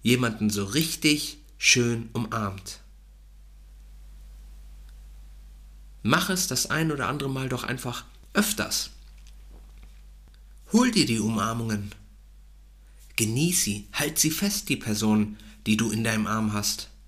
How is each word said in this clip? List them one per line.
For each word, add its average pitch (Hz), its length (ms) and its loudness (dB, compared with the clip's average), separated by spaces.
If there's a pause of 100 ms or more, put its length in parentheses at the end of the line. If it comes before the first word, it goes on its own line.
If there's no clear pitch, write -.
jemanden 117 480 2
so 101 160 0
richtig 151 720 0 (200)
schön 117 540 4
umarmt? 107 680 -4 (3250)
Mach 170 260 4
es 185 160 0
das - 240 -2
ein 160 220 2
oder 131 160 -2
andere 139 200 -2
Mal 135 200 -4
doch 120 160 -4
einfach - 400 -6 (280)
öfters. - 580 0 (1800)
Hol 240 200 6
dir 185 120 6
die 117 140 2
Umarmungen. 110 760 0 (1200)
Genieß 127 480 2
sie, 104 280 -4
halt 151 280 -2
sie 156 100 6
fest, 202 380 0
die 135 80 2
Person, 107 600 2 (300)
die 107 100 4
du 113 140 2
in 110 140 0
deinem 110 240 2
Arm 110 240 0
hast. - 380 -4 (180)